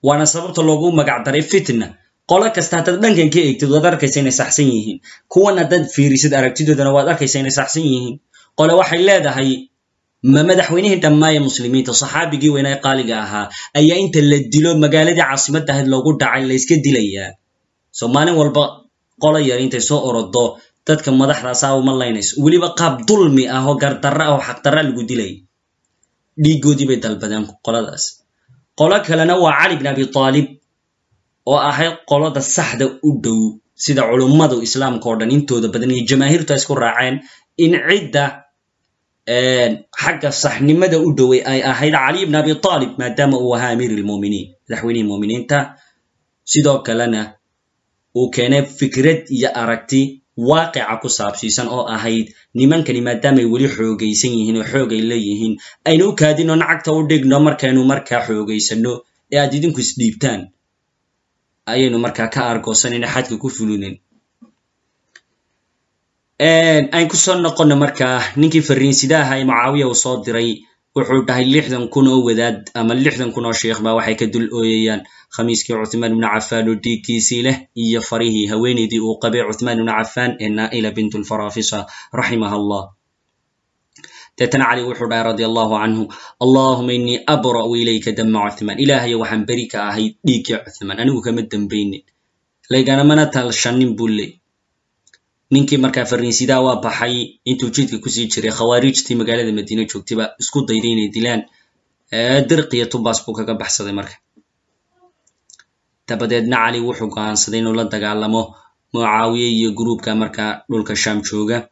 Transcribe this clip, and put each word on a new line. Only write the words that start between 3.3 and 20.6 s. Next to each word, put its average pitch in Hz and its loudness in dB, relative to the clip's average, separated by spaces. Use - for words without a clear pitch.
ka 160 2
eegtid, 139 0
waad 151 4
arkaysaa 147 0
inay 131 0
saxsan 139 2
yihiin. 110 -2
Kuwan 196 4
haddaad 175 2
fiirisid 139 2
aragtidoodana, 139 2
waad 143 4
arkaysaa 143 -2
inay 135 -2
saxsan 143 -2
yihiin. 127 -2
Qole 160 4
waxay 170 2
leedahay, 147 2
"Ma 139 8
madaxweynihii 185 2
dhammaa 156 6
ee 151 2
muslimiinta, 127 0
saxaabigii 147 0
weynaa 139 0
ee 139 -6
qaaliga 131 0
ahaa, 104 -6
ayaa 156 4
inta 165 2
la 143 6
dilo 151 2
magaaladii 156 4
caasimadda 143 -2
ahayd 135 0
loogu 131 2
dhacay, 127 0
la 131 0
iska 131 2
dilayaa?" 107 0
So, - -8
maalin 156 2
walba 147 2
qolo 156 2
yar 131 0
intay 131 -2
soo 143 0
orodo, 117 0